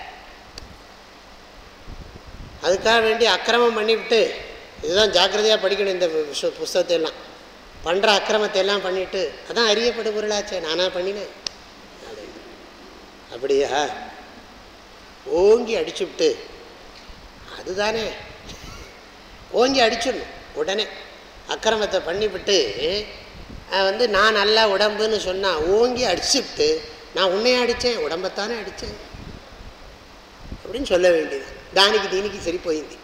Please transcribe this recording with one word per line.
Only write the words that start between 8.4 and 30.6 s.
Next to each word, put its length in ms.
எல்லாம் 200
பண்ணிட்டு, 500
"அதான் 140
அறியப்படும் 520
பொருளாச்சே, 420
நானா 240
பண்ணினேன்?" 460
அப்படின்னு. 320
"அப்படியா?" 580
ஓங்கி 500
அடிச்சுவிட்டு, 600
அதுதானே, 440
ஓங்கி 300
அடிச்சிடணும் 420
உடனே. 320
அக்கிரமத்தை 520
பண்ணிவிட்டு, 760
அஹ், 120
வந்து 260
"நான் 240
நல்ல 320
உடம்புன்னு" 520
சொன்னா 400
ஓங்கி 480
அடிச்சுவிட்டு, 720
"நான் 140
உன்னைய 360
அடிச்சேன், 320
உடம்பைத்தானே 580
அடிச்சேன்" 400